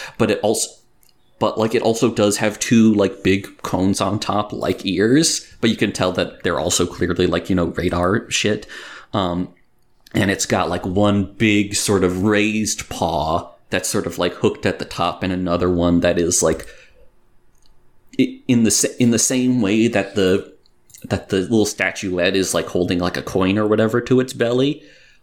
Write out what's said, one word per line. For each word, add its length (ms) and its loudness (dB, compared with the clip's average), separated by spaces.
but 140 2
it 100 0
also, 400 -2
but, 200 -2
like, 180 0
it 80 0
also 280 2
does 260 2
have 220 -2
two, 360 6
like, 280 0
big 380 0
cones 400 0
on 180 -2
top, 320 -2
like 340 -4
ears, 760 2
but 80 2
you 80 0
can 140 0
tell 220 0
that 300 -4
they're 160 0
also 280 0
clearly, 400 0
like, 220 -2
you 60 2
know, 120 2
radar 640 -2
shit. 340 -2
Um, 400 -2
and 180 0
it's 160 -2
got, 220 0
like, 160 -4
one 480 0
big 420 0
sort 280 2
of 200 0
raised 680 0
paw 600 -2
that's 180 -4
sort 200 -2
of, 100 -8
like, 160 0
hooked 320 -2
at 140 0
the 60 -6
top, 360 -4
and 100 -2
another 380 0
one 300 2
that 180 2
is, 240 0
like, 260 0
i-, 280 -2
in 160 4
the 80 4
sa-, 260 0
in 140 2
the 80 2
same 420 0
way 260 2
that 280 -2
the, 400 0
that 260 -6
the 120 2
little 240 2
statuette 680 -2
is, 200 0
like, 120 -2
holding, 300 0
like, 200 -2
a 40 -4
coin 380 0
or 80 0
whatever 340 2
to 180 2
its 140 -2
belly, 480 -2